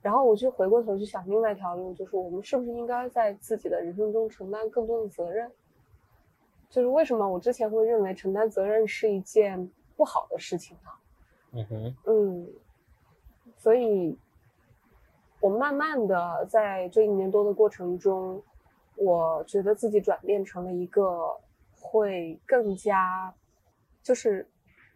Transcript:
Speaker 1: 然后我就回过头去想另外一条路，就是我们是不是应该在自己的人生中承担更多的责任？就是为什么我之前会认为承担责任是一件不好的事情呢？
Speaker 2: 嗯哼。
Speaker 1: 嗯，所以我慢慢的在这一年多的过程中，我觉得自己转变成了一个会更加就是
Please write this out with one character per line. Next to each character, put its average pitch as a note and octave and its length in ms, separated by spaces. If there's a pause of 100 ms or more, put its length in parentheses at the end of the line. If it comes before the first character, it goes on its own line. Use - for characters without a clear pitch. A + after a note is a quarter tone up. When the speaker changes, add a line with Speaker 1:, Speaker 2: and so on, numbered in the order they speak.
Speaker 1:
然 G3+ 120
后 B3+ 120
我 A3+ 100
就 B3 160
回 - 180
过 A#3 140
头 G#3 160
去 G#3 60
想 G3+ 260
另 G#3+ 100
外 A3 120
一 - 20
条 F#3 220
路， F#3 180
就 F#3 100
是 F#3+ 120
我 F#3 120
们 F3+ 140
是 - 140
不 B3+ 80
是 A#3+ 80
应 A#3+ 120
该 B3 240
在 A3+ 260
自 G#3+ 220
己 C4+ 120
的 F3 120
人 F3 140
生 G#3+ 180
中 A3+ 160
承 F#3+ 220
担 G#3+ 180
更 A3+ 160
多 A3+ 160
的 G#3+ 80
责 F3 220
任？ A3+ 180 (1200)
就 B3+ 140
是 A#3+ 60
为 D4 160
什 B3 120
么 G3+ 120
我 F#3 100
之 A#3 140
前 A3+ 180
会 A3 160
认 A3+ 160
为 F#3+ 100
承 F#3+ 200
担 G#3+ 180
责 G3 160
任 G#3+ 220
是 - 200
一 G3 120
件 F#3+ 500 (260)
不 D#4 80
好 - 240
的 - 80
事 E3+ 220
情 - 240
呢？ - 80 (600)
Speaker 2:
嗯 A2+ 140
哼。 A2+ 300 (100)
Speaker 1:
嗯， G3 420 (1080)
所 A3+ 200
以 G3+ 420 (1200)
我 G3+ 100
慢 B3+ 240
慢 C#4+ 360
的 F3 380
在 G3 420
这 A3 140
一 A3 40
年 F#3+ 240
多 G#3 140
的 G3+ 100
过 G#3+ 160
程 F3 260
中， F#3 460 (540)
我 E3 480
觉 G3 180
得 G3+ 100
自 G#3+ 160
己 G#3 120
转 G3 220
变 G3 220
成 F3+ 200
了 F#3 80
一 F3+ 140
个 F3+ 520 (420)
会 F#3 640
更 A3 300
加 F#3 580 (680)
就 B3+ 120
是 G#3 340 (480)